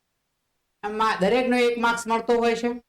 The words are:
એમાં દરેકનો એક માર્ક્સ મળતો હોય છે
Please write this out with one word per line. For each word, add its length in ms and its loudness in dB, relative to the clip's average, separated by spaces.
એમાં 360 0
દરેકનો 380 2
એક 200 2
માર્ક્સ 300 -2
મળતો 260 0
હોય 220 2
છે 120 -4